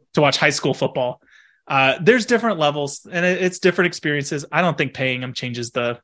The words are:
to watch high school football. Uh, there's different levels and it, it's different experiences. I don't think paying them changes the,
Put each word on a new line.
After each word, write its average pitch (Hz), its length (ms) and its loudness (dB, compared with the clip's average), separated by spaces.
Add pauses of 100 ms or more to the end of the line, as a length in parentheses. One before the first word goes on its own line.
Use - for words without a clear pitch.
(160)
to 156 60 4
watch - 180 4
high 151 120 4
school 143 240 -2
football. 127 460 -4 (480)
Uh, 135 320 2
there's 220 260 4
different 226 320 0
levels 147 520 -2
and 175 140 -2
it, 180 180 0
it's 185 180 0
different 180 260 4
experiences. 147 640 -4
I 156 120 2
don't 170 140 0
think 139 180 -4
paying 131 260 -4
them 127 120 -8
changes 120 380 -8
the, 120 340 -4